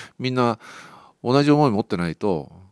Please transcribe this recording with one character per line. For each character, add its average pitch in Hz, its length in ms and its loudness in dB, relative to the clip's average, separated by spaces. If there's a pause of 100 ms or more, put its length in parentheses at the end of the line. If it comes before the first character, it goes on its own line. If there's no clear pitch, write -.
(180)
み 127 120 -6
ん 127 40 -6
な 120 240 0 (640)
同 131 200 2
じ 147 80 2
思 147 160 4
い 127 40 2
持 101 100 0
っ 113 60 -4
て 104 100 -4
な 87 120 -2
い 80 80 -6
と、 95 340 -4 (220)